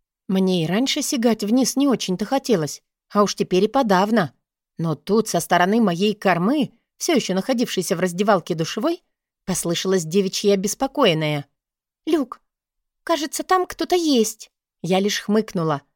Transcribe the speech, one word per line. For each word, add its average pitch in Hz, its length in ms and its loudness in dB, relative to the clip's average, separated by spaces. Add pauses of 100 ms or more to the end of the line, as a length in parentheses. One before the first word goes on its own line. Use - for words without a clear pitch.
(280)
«Мне 185 380 0
и - 20 -2
раньше 247 340 -2
сигать 233 420 0
вниз 226 340 0
не 285 100 2
очень-то 196 380 -2
хотелось, 202 580 -2 (260)
а 208 140 2
уж 190 120 -2
теперь 185 280 0
и 214 60 4
подавно. 208 640 2 (440)
Но 160 180 -2
тут 214 340 0
со 175 100 0
стороны 180 400 2
моей 202 340 2
кормы...» 202 580 0 (260)
всё - 180 0
ещё 202 180 0
находившейся 190 640 -2
в 165 40 -4
раздевалке 185 540 0
душевой, 220 500 -4 (420)
послышалось 185 580 -2
девичье 190 500 0
обеспокоенное: 180 920 0 (580)
«Люк, 302 360 -2 (600)
кажется, 311 400 -4
там 359 220 0
кто-то 339 300 -4
есть». 285 560 0 (320)
Я 185 160 0
лишь 196 220 -2
хмыкнула. 180 600 0 (140)